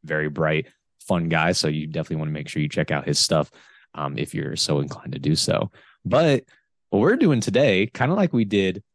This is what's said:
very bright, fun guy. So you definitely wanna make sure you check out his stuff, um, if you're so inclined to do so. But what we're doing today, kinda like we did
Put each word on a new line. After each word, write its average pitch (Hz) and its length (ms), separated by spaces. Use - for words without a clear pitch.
very 78 240
bright, 78 400
fun 85 300
guy. 82 240
So 82 160
you 78 180
definitely 80 300
wanna 78 140
make 76 180
sure 78 120
you 76 60
check 76 240
out 73 160
his 73 120
stuff, 76 300
um, 71 180
if - 160
you're 76 220
so 73 240
inclined 67 340
to 69 60
do 73 160
so. - 360
But 139 380
what 101 100
we're 175 180
doing 156 240
today, 110 520
kinda 139 220
like 190 180
we 113 120
did 98 360